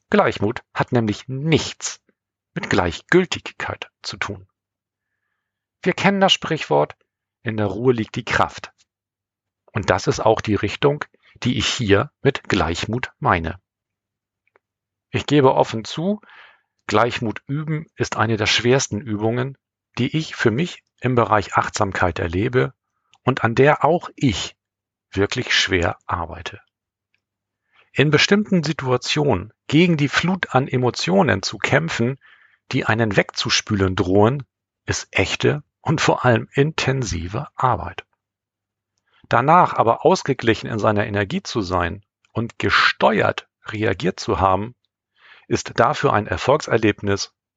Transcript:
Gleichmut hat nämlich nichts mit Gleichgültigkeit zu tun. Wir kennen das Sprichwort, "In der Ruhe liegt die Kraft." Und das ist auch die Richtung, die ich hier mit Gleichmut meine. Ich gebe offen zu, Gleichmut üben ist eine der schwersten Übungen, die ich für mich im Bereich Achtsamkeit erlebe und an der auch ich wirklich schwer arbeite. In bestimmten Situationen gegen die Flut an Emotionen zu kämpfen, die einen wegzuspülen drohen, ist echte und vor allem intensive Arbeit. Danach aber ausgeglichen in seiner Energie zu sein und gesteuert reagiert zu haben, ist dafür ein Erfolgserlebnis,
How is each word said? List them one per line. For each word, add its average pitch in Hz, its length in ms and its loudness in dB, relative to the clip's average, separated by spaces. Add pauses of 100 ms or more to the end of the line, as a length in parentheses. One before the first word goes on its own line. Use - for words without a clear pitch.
Gleichmut 131 520 2 (120)
hat - 180 -4
nämlich 113 360 0
nichts 139 760 -2 (520)
mit - 160 -8
Gleichgültigkeit - 1200 -2 (120)
zu - 160 -12
tun. 95 300 -10 (1400)
Wir 185 100 0
kennen 196 280 2
das 190 120 4
Sprichwort, 151 600 0 (480)
"In 110 140 -6
der 107 100 0
Ruhe 113 260 2
liegt 110 220 -4
die 123 100 -8
Kraft." - 480 -2 (1000)
Und 95 160 0
das 90 180 0
ist - 120 -2
auch 110 220 2
die 104 140 0
Richtung, 143 500 -2 (380)
die 120 140 0
ich 101 100 -2
hier 101 440 2 (100)
mit - 220 0
Gleichmut 101 760 -2
meine. 90 400 -2 (1500)
Ich 104 160 -4
gebe 139 300 4
offen 113 300 0
zu, 196 360 -4 (640)
Gleichmut 110 600 0
üben 151 480 -6
ist - 220 -4
eine 110 200 0
der 101 100 -2
schwersten 120 520 0
Übungen, 117 580 -4 (400)
die 127 200 -2
ich - 180 -6
für - 160 2
mich 143 320 -4 (160)
im 123 160 -2
Bereich 107 400 2
Achtsamkeit - 640 -2
erlebe 123 540 -2 (500)
und 131 200 0
an 117 120 0
der 139 300 4
auch 160 300 0
ich - 400 -2 (540)
wirklich 101 440 -2
schwer 95 520 0
arbeite. 85 560 -8 (1300)
In 143 160 2
bestimmten 190 540 2
Situationen 127 880 -2 (160)
gegen 165 300 4
die 143 100 2
Flut - 480 -2
an 131 120 2
Emotionen 123 760 0
zu - 140 -6
kämpfen, 135 640 0 (520)
die - 140 -2
einen 110 320 0
wegzuspülen 95 800 -2
drohen, 104 460 2 (420)
ist - 260 -8
echte 123 520 0 (180)
und 147 180 -2
vor - 240 0
allem 120 300 2
intensive 131 1040 -2
Arbeit. 90 500 -2 (1200)
Danach 147 460 4
aber 117 320 2
ausgeglichen 131 640 2
in 120 100 -4
seiner 104 260 2
Energie 104 380 -4
zu - 180 -4
sein 90 440 -4 (260)
und 113 280 -6
gesteuert - 920 0 (160)
reagiert 107 540 -4
zu 107 200 -2
haben, 95 360 0 (720)
ist - 320 -4
dafür 131 340 2
ein 107 140 0
Erfolgserlebnis, 104 1040 0 (240)